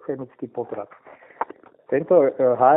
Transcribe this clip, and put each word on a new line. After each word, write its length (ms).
chemický 400
potrat. 400
Tento, 320
e, 160
H 260